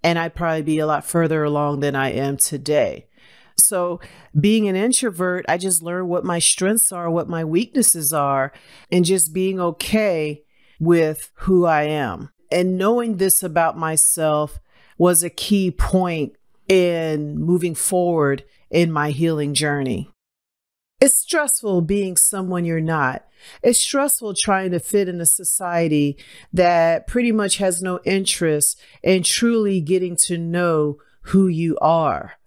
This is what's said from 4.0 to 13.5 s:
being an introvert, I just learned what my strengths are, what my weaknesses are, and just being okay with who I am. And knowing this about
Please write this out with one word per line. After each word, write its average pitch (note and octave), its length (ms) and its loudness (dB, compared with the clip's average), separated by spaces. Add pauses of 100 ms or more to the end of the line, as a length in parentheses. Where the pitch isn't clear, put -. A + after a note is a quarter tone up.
being G#3 300 4
an F#3 80 0
introvert, F#3 720 -2
I F3 100 2
just F3 240 -2
learned F3 260 -6
what F3 160 -2
my F3 140 -2
strengths G3 540 0
are, F3 180 -6
what E3 180 -2
my E3 140 -6
weaknesses E3 680 0
are, C#3 400 0 (400)
and F3+ 120 4
just F3+ 280 0
being F#3 260 -2
okay E3+ 840 -2 (340)
with D#3+ 560 2
who F3+ 300 2
I D3+ 200 2
am. C#3+ 460 -4 (220)
And F#3 260 0
knowing A3+ 380 0
this F#3+ 260 0
about E3 340 0